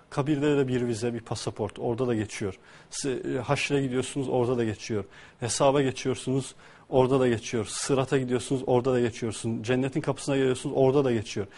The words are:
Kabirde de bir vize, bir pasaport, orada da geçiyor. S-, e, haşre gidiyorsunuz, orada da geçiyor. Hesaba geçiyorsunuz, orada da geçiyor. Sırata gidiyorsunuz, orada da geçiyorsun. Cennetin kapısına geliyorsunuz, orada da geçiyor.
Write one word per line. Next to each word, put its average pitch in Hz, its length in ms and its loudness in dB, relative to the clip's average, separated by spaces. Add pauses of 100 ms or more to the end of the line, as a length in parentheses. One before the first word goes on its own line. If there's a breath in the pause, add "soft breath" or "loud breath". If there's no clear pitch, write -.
(100)
Kabirde 147 460 0
de 135 120 2
bir 123 180 0
vize, 120 280 -2
bir 117 60 -6
pasaport, - 580 -6
orada 123 280 -2
da 120 80 0
geçiyor. 104 440 -4 (320 loud breath)
S-, - 200 -4
e, 131 280 -4
haşre 139 440 0
gidiyorsunuz, 127 460 -2
orada 123 300 2
da 120 60 0
geçiyor. 107 400 -4 (360 loud breath)
Hesaba 139 420 4
geçiyorsunuz, 131 720 -2 (340 loud breath)
orada 131 320 4
da 127 80 4
geçiyor. 110 380 -2
Sırata - 520 0
gidiyorsunuz, 123 480 -2
orada 127 260 4
da 123 80 2
geçiyorsun. 117 600 -2
Cennetin 127 380 0
kapısına 143 360 -2
geliyorsunuz, 135 420 0
orada 135 260 6
da 127 80 2
geçiyor. 104 340 -4 (100)